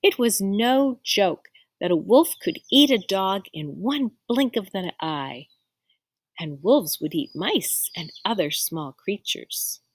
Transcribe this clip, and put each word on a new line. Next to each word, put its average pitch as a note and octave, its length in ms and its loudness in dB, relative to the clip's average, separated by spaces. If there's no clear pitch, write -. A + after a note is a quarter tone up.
It G4+ 160 4
was A#3 220 2
no A#3+ 640 2
joke - 440 0
that F3 100 -2
a F3 60 4
wolf A#3 440 4
could - 200 -6
eat C#4 200 6
a B3 80 4
dog F#3+ 540 -2
in D3+ 280 -10
one C4 320 -2
blink A#3+ 280 0
of G#3 160 -4
the F#3 280 -6
eye. C#3 480 -6
And D3 240 -10
wolves G3+ 380 2
would D3+ 140 -6
eat D#3+ 200 -4
mice - 600 -4
and E3 160 -10
other G3 260 0
small D3 420 -6
creatures. - 880 -8